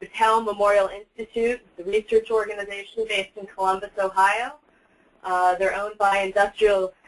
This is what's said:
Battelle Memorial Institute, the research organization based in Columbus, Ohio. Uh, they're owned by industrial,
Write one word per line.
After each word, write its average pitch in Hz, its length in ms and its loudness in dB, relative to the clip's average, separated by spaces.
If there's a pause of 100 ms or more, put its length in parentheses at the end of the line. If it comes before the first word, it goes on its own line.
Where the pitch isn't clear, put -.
Battelle 220 420 0
Memorial 202 460 2
Institute, 226 720 -6 (160)
the 175 60 -14
research 220 480 0
organization 208 760 -6
based 196 300 -6
in 196 100 -14
Columbus, 190 500 -2
Ohio. 202 580 0 (680)
Uh, 180 320 2
they're 190 200 0
owned 208 220 -8
by 196 220 2
industrial, 202 760 2 (140)